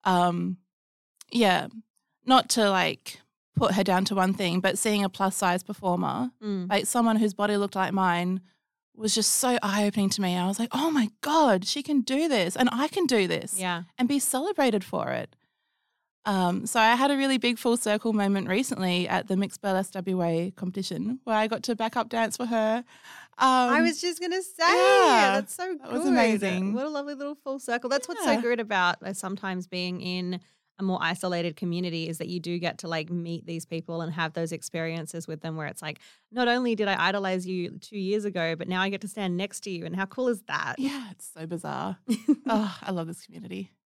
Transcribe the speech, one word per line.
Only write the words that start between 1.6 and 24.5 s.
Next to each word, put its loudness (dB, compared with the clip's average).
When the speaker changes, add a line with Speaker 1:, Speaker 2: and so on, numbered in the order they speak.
Speaker 1:
not 6
to, 4
like, 0
put 4
her 2
down 4
to -2
one 2
thing, 0
but 2
seeing 0
a 0
plus 0
size 0
performer, -2
Speaker 2:
Mm. -4
Speaker 1:
like, 2
someone 2
whose 2
body 0
looked -2
like -2
mine, 0
was -2
just 2
so 2
eye-opening 2
to -2
me. 0
I 0
was -2
like, -2
"Oh 0
my 2
God, 4
she -4
can 2
do 0
this 2
and 4
I 0
can 0
do 4
this -4
Speaker 2:
Yeah. -4
Speaker 1:
and 2
be 2
celebrated 2
for -4
it." -8
Um, 0
so 0
I 8
had 4
a 2
really 2
big 0
full 2
circle 0
moment 2
recently 0
at -2
the 0
Mixed -4
Burlesque -2
W -2
A 0
competition -6
where 0
I 2
got -4
to -2
back -2
up -2
dance 0
for -4
her. 0
Um, 4
Speaker 2:
I 4
was 2
just -4
gonna -4
say, -4